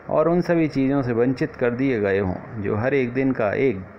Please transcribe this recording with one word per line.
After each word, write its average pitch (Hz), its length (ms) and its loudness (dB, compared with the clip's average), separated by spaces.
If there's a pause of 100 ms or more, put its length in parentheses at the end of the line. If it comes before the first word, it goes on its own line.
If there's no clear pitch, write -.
और 156 200 2
उन 175 120 2
सभी 165 260 2
चीज़ों 139 340 0
से 123 100 -2
वंचित 127 440 0
कर 123 140 0
दिए 123 300 0
गए 98 200 2
हों 98 420 -4
जो 107 140 -2
हर 123 180 0
एक 123 200 0
दिन 135 180 0
का 107 220 0
एक 101 320 0 (140)